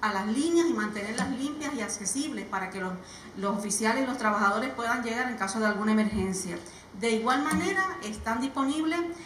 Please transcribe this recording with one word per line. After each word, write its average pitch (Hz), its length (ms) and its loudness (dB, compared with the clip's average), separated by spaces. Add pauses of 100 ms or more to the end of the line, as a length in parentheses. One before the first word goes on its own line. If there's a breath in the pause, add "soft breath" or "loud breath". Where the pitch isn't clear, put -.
a 208 120 0
las 196 160 0
líneas 330 400 4
y 240 60 2
mantenerlas 214 560 -2
limpias 285 440 -4
y 233 60 -4
accesibles 214 680 -4
para 185 240 -4
que 190 100 -6
los, 185 120 -2 (440 loud breath)
los 202 200 0
oficiales 220 480 2
y - 20 0
los 254 120 -2
trabajadores 214 560 2
puedan 233 280 0
llegar 240 260 -2
en 233 80 -4
caso 196 220 -2
de 214 80 4
alguna 208 240 2
emergencia. 190 680 2 (440 loud breath)
De 226 120 2
igual 247 300 4
manera, 349 420 2 (180)
están 226 380 -2
disponibles 302 600 0 (260 loud breath)